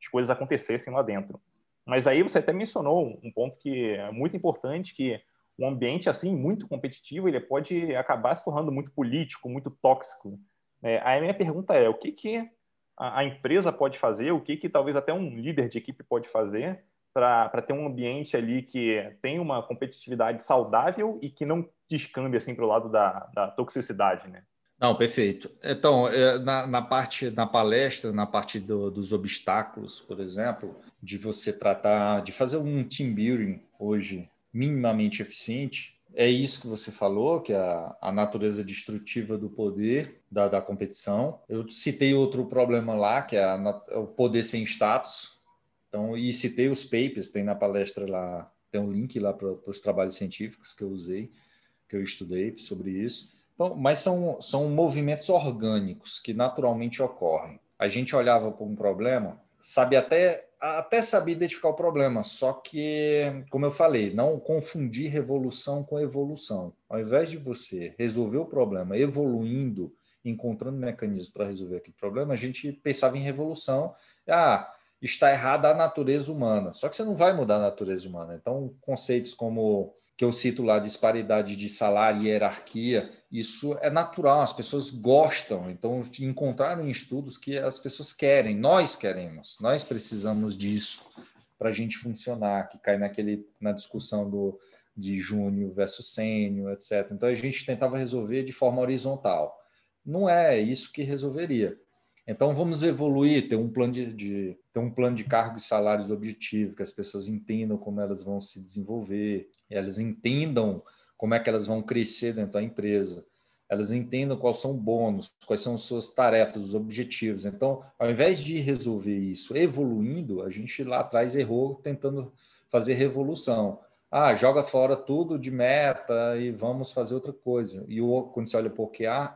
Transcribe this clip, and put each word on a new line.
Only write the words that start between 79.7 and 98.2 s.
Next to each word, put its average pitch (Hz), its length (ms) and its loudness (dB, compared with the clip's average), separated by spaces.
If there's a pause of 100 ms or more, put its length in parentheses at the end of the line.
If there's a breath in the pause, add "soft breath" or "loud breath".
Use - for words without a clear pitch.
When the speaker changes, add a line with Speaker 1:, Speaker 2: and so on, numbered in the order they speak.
Speaker 2:
que - 80 0
eu 120 80 4
cito 123 300 -2
lá, 107 160 4
disparidade 107 800 2
de 104 120 -8
salário 104 540 2
e 107 40 2
hierarquia, 107 840 0 (220 loud breath)
isso 143 480 -6
é 147 100 2
natural, 151 520 4
as 123 100 0
pessoas 139 380 -6
gostam. 120 800 4
Então, 117 320 -4 (180)
encontraram 135 680 -2
em 139 40 -4
estudos 131 460 -8
que 139 220 -6
as 131 200 -2
pessoas - 340 -8
querem, 139 420 6
nós 139 400 4
queremos, 90 640 -6
nós 139 240 0
precisamos 107 720 -2
disso 104 540 -4 (480 loud breath)
pra 110 140 0
gente 110 240 -4
funcionar, 107 720 -4
que - 100 -20
cai 101 200 2
naquele, 104 460 -2 (140)
na 104 140 -2
discussão 101 580 -6
do, 98 300 -4 (340 soft breath)
de 98 240 -4
júnior 101 540 -2
versus - 420 -4
sênior, 104 580 -2
et 98 100 -10
cetera. 101 320 -2
Então, 120 140 0
a 123 60 2
gente 131 320 -6
tentava 127 320 -2
resolver 123 460 -2